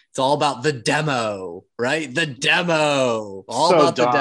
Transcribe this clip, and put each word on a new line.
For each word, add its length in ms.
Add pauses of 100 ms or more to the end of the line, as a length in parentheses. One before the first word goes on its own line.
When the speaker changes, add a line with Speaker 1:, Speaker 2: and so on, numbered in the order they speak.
(100)
Speaker 1:
it's 80
all 160
about 280
the 100
demo, 920 (140)
right? 340
The 140
demo, 1200
all 220
Speaker 2:
So 60
Speaker 1:
about 200
the 80
Speaker 2:
dumb. 160